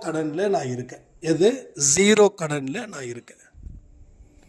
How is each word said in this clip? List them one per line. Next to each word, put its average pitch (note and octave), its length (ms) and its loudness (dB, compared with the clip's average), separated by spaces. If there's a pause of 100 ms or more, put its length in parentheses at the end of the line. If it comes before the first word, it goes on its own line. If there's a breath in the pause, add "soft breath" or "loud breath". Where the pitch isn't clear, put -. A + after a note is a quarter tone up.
கடன்ல D#3+ 480 -4
நான் C3 180 -2
இருக்கேன். B2 340 -10 (200)
எது? F3+ 520 0 (220)
ஜீரோ G3+ 340 6 (100)
கடன்ல D3 480 -6
நான் D3 200 -12
இருக்கேன். A#2+ 320 -14 (1120)